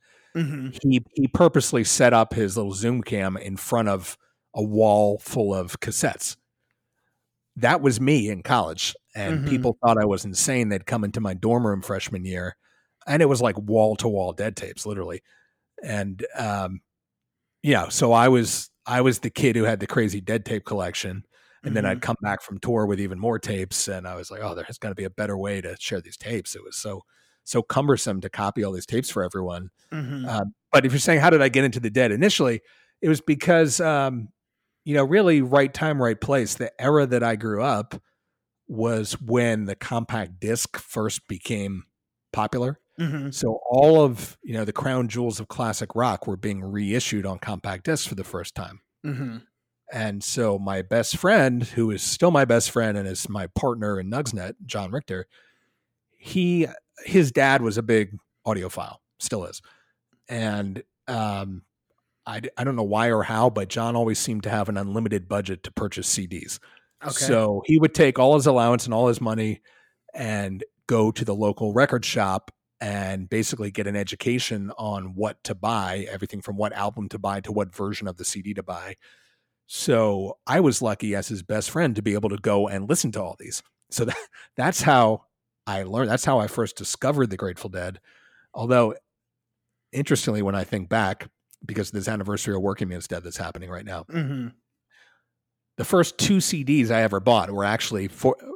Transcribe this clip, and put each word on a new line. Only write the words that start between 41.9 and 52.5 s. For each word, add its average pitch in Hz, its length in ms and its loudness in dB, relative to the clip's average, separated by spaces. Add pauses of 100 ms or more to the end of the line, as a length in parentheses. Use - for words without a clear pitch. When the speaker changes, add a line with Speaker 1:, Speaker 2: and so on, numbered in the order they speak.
Speaker 2:
popular. 123 460 -2 (200)
Speaker 1:
Mm-hmm. 143 320 -4
Speaker 2:
So 127 300 -4 (100)
all 151 320 8
of, 127 400 0
you 127 120 -8
know, 110 100 -4
the 104 80 -4
crown 127 340 -2
jewels 113 320 -4
of 110 80 -10
classic 110 480 -6
rock 113 320 0
were 98 100 -4
being 98 280 -6
reissued 101 600 -2
on 92 120 -6
compact 95 460 -8
discs 151 240 -2
for 101 80 -10
the 95 80 -8
first - 320 -10
time. 98 240 -12 (260)
Speaker 1:
Mm-hmm. 131 300 -8 (560)
Speaker 2:
And 104 320 -4
so 107 340 0
my 98 240 -4
best 110 340 0
friend, 135 460 4
who 113 300 -2
is 98 100 -6
still - 300 2
my 143 120 6
best 117 280 4